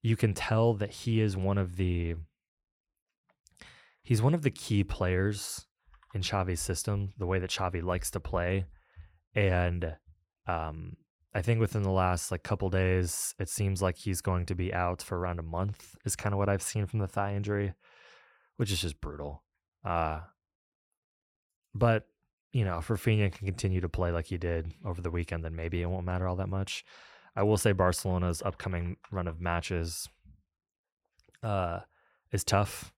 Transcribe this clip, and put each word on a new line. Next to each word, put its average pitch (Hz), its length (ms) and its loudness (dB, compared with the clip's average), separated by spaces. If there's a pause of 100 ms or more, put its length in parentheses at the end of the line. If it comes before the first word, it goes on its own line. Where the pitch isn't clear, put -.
you 113 140 4
can 107 180 4
tell 113 420 4
that 101 160 -4
he 113 300 2
is 101 160 2
one 98 200 2
of 90 200 0
the, 87 380 2 (1900)
he's 110 200 2
one 139 120 4
of 170 80 0
the 143 100 2
key 101 320 0
players 95 840 0 (480)
in 98 80 -2
Xavi's 92 380 0
system, 98 580 -2
the 90 80 -4
way 92 140 2
that 90 100 -4
Xavi 90 320 -2
likes 90 300 -2
to 95 80 -4
play. 92 460 0 (680)
And, 87 640 2 (520)
um, 80 500 -6 (380)
I 101 60 0
think 113 180 2
within 107 220 2
the 98 80 2
last, 92 420 2
like, 90 120 -4
couple 98 260 0
days, 92 680 2
it 98 100 -4
seems 98 320 -2
like 92 160 2
he's 95 240 -2
going 90 260 0
to 90 80 -2
be 90 180 -2
out 90 280 0
for - 160 -6
around 87 220 -2
a 82 40 -8
month 87 520 -4 (100)
is 101 100 -2
kinda 101 220 -2
what 98 120 2
I've 98 120 2
seen 104 240 -2
from 107 140 -2
the 98 80 0
thigh 101 260 0
injury, 101 400 0 (840)
which 101 140 0
is 87 100 0
just 80 200 -4
brutal. 73 420 -8 (400)
Uh, 82 380 0 (1500)
but, 113 340 4 (440)
you 117 140 2
know, 87 120 0
if 82 100 -4
Rafinha 107 440 2
can 98 160 -8
continue 92 340 0
to 87 80 -2
play 87 220 0
like 82 160 -2
he 92 100 -6
did 82 360 -2 (120)
over 87 160 -6
the 87 100 -4
weekend, 85 320 -4
then 80 120 -6
maybe 82 260 -2
it 87 80 -2
won't 90 160 -4
matter 90 220 0
all 90 80 0
that 95 140 -4
much. 95 360 -4 (500)
I 101 80 2
will 107 140 6
say 104 140 4
Barcelona's 90 720 2
upcoming 90 540 -4 (140)
run 90 160 -2
of 82 140 -6
matches, 85 680 -2 (1300)
uh, 92 380 0 (520)
is 101 120 0
tough. - 540 0